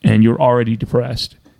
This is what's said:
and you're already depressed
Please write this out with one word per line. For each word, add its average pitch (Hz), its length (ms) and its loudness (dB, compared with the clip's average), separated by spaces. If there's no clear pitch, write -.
and 110 220 4
you're 117 160 2
already 120 360 0
depressed 120 600 -6